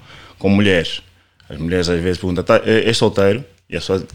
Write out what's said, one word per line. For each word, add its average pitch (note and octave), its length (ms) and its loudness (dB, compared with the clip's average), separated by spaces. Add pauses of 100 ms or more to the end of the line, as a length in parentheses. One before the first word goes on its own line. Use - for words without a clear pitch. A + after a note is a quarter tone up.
(380)
com - 100 -2
mulheres. G2 520 2 (480)
As C#2+ 100 -14
mulheres E2+ 300 -2
às E2+ 140 0
vezes F2+ 160 -2
perguntam, F2+ 240 -4
"Tá, A2+ 220 4
é, A2 240 2
és A2+ 100 0
solteiro?" G2+ 460 2 (260)
E E2 60 -8
a E2+ 40 -6
pessoa F#2+ 240 -4 (100)